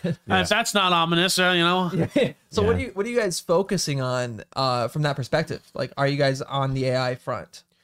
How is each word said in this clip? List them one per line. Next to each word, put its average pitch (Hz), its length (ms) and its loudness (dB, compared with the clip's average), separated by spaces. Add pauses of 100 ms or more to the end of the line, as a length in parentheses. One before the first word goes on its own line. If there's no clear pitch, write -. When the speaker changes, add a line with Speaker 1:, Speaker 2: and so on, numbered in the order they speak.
Speaker 1:
Uh, - 380 -2
if 180 80 0
that's 214 240 0
not 190 180 2
ominous, 170 480 2
uh, 180 160 4
you 170 80 2
know. 180 300 2
Speaker 2:
<laughs> 165 200 0
Yeah. 220 200 2 (160)
So 220 140 0
what 220 100 4
Speaker 3:
Yeah. - 60 0
Speaker 2:
do 262 40 -2
you, 240 80 -8
what 196 140 -4
are 240 40 -6
you 240 80 -4
guys 202 220 0
focusing 170 600 0
on, 123 420 -4 (100)
uh, 123 360 0
from 151 140 -2
that 147 120 0
perspective? 156 460 -2 (120)
Like, 127 220 -6
are 139 140 0
you 143 80 0
guys 135 240 2
on 135 320 -2
the 131 140 0
A 127 100 2
I 127 180 -2
front? - 460 -10 (220)